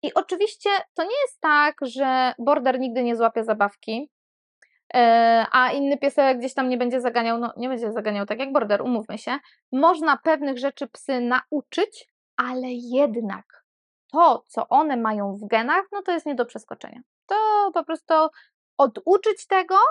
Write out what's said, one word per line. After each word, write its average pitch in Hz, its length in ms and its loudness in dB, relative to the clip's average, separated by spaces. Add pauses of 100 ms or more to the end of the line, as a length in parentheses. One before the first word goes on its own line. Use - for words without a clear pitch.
I - 120 -6
oczywiście 381 560 -2 (240)
to 339 80 -4
nie 453 240 -4
jest - 140 -14
tak, 294 420 2
że 262 560 0
border 262 420 0
nigdy 254 220 -2
nie 240 140 0
złapie 226 280 0
zabawki, 220 680 -4 (840)
e, 233 580 6
a 254 200 4
inny 277 260 0
piesek 269 400 2
gdzieś 254 160 -6
tam 262 140 -2
nie 254 80 0
będzie 247 240 -2
zaganiał, 233 380 -2
no, 233 180 -6
nie 247 120 -6
będzie 233 240 -4
zaganiał 208 340 -4
tak 220 120 -6
jak 277 140 -6
border, 208 300 0
umówmy 220 360 -4
się. 262 200 -6 (340)
Można 311 440 2
pewnych 285 420 -2
rzeczy 277 280 -6
psy - 340 -6
nauczyć, 262 880 -4 (280)
ale 254 340 -6
jednak 240 920 -4 (480)
to, 302 360 4
co - 200 -6
one 285 280 2
mają 214 400 -4
w 208 120 -14
genach, 269 440 0
no, 403 100 -8
to 392 100 -4
jest 320 140 -4
nie 294 80 -6
do 240 120 -4
przeskoczenia. - 540 -18 (260)
To 415 480 0
po 330 100 -2
prostu 320 300 -4 (640)
oduczyć 370 680 0
tego 370 300 0 (140)